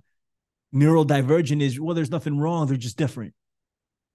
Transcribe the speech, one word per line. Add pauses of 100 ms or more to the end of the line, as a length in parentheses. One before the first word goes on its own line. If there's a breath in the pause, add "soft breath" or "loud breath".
(760)
neurodivergent
is,
well,
there's
nothing
wrong.
They're
just
different. (800)